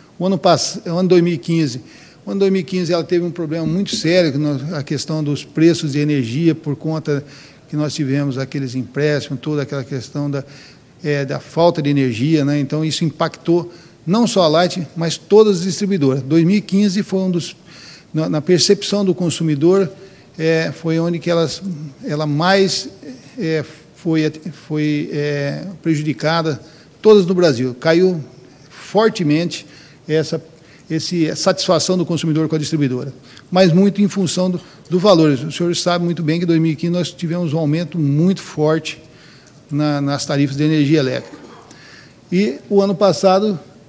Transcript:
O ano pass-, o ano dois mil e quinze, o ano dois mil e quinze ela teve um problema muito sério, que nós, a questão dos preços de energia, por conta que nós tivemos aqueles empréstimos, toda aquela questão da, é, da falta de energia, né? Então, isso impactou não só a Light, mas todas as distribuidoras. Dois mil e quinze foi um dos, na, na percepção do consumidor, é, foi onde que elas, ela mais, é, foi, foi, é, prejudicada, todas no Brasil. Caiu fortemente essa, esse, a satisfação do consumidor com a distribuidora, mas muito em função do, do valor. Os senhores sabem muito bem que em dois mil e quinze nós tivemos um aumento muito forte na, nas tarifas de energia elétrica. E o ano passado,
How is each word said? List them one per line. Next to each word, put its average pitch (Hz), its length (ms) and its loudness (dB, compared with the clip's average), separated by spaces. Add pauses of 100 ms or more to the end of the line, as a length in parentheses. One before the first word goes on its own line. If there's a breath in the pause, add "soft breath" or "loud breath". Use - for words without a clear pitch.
(180 loud breath)
O 175 80 -2
ano 196 100 0
pass-, - 480 2
o 170 120 -4
ano 185 120 0
dois 180 140 6
mil 170 120 0
e 151 40 -6
quinze, 151 420 -2 (460 loud breath)
o 202 60 -10
ano 196 80 -2
dois 196 120 2
mil 190 80 0
e 175 40 -6
quinze 180 280 -4
ela 170 120 0
teve 175 200 0
um 175 60 -4
problema 160 360 -6
muito 185 280 -4
sério, 170 380 2
que 135 60 -2
nós, 147 340 -2
a 147 100 -6
questão 156 400 -6
dos 143 220 -4
preços 160 480 2
de 147 80 0
energia, 147 540 0
por 151 200 -6
conta 147 500 -4 (440 loud breath)
que 151 80 -8
nós 151 180 -2
tivemos 139 420 -2
aqueles 135 380 -6
empréstimos, 139 680 -2
toda 147 220 -4
aquela 135 220 -6
questão 143 440 -8
da, 139 160 -6 (600 loud breath)
é, 143 200 -2
da 143 140 -6
falta 165 420 2
de 143 80 0
energia, 139 560 2
né? 147 140 0
Então, 151 260 -2
isso 156 200 -2
impactou 165 680 -2 (320 loud breath)
não 214 220 2
só 185 160 2
a 160 60 6
Light, 160 380 2 (100)
mas 165 200 -4
todas 208 420 4
as 170 60 -6
distribuidoras. 165 560 0
Dois 156 240 2
mil 190 120 4
e 202 40 2
quinze 196 440 0
foi 190 160 -2
um 190 100 -2
dos, 175 260 -4 (560 loud breath)
na, 156 160 -2
na 156 120 -2
percepção 196 640 2
do 185 100 2
consumidor, 170 720 0 (480 loud breath)
é, 160 360 0
foi 165 260 -4
onde 170 220 -2
que 170 100 -4
elas, 165 320 -2 (420)
ela 156 220 -4
mais, 180 640 2 (500)
é, 160 260 -2 (300)
foi, 156 380 -2 (340)
foi, 151 460 -2
é, 147 520 -4 (180)
prejudicada, 156 800 -2 (420 loud breath)
todas 208 240 6
no 185 80 0
Brasil. 127 440 2
Caiu 170 420 2 (500)
fortemente 175 960 0 (420 loud breath)
essa, 156 340 -2 (480 loud breath)
esse, 160 400 -2
a - 60 -8
satisfação 185 640 0
do 165 80 0
consumidor 160 420 0
com 160 80 -2
a - 20 0
distribuidora, 139 540 -2 (380 loud breath)
mas 185 200 6
muito 196 300 2
em 202 80 4
função 185 420 -2
do, 180 100 -4 (280 loud breath)
do 175 100 0
valor. 165 340 6
Os 139 220 -4
senhores 175 260 -2
sabem 175 260 0
muito 175 160 -2
bem 156 160 0
que 175 60 -2
em 175 40 -2
dois 165 120 4
mil 165 120 2
e 143 40 -4
quinze 170 160 -4
nós 175 200 -2
tivemos 170 400 -4
um 160 60 -2
aumento 165 400 -2
muito 156 420 2
forte 151 640 -2 (680 loud breath)
na, 147 300 0
nas 143 240 -2
tarifas 143 320 0
de 143 60 -2
energia 151 380 2
elétrica. 127 360 -4 (960 loud breath)
E 214 260 0 (120)
o 202 100 4
ano 196 140 0
passado, 196 640 2 (300)